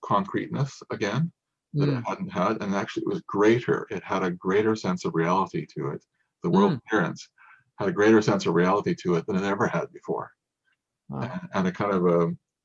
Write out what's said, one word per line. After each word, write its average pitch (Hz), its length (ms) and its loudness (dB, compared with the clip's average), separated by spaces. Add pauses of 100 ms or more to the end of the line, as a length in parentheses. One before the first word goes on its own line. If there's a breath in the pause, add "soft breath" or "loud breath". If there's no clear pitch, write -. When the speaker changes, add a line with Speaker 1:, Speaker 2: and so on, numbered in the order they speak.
Speaker 1:
concreteness 104 880 -2
again 113 420 -2 (420)
that 143 160 2
it 135 40 2
Speaker 2:
Mm. 117 120 -4
Speaker 1:
hadn't 95 240 -6
had, 107 320 -2
and 98 120 -2
actually - 280 -4
it - 100 -4
was 85 100 -4
greater. 110 680 2
It 95 120 -8
had 92 200 -4
a 92 80 0
greater 101 440 2
sense 95 300 -4
of 85 100 -4
reality 85 600 0
to 69 140 -6
it. 85 140 -8 (400)
The 90 80 -2
world 98 220 6
Speaker 2:
Mm. 127 60 -2
Speaker 1:
appearance 90 500 -2 (500 soft breath)
had 101 100 0
a 90 40 -2
greater 104 300 6
sense 104 240 0
of 87 80 0
reality 90 400 2
to 87 220 -2
it 82 100 -2
than 98 100 -2
it 92 80 0
ever 98 220 0
had 82 260 -4
before. - 380 -8 (800)
Speaker 2:
Wow. 69 120 -8
Speaker 1:
And, 76 320 -10
and 92 140 0
a 90 40 -4
kind 101 200 -2
of 90 140 2
a 85 280 4 (300)